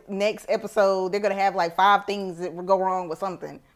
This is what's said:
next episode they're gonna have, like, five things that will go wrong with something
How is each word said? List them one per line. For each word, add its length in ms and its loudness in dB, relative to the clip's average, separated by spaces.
next 420 -2
episode 640 2
they're 100 0
gonna 140 0
have, 200 0
like, 200 0
five 300 6
things 340 -6
that 140 -6
will 100 -10
go 160 2
wrong 300 -2
with 100 -6
something 400 -8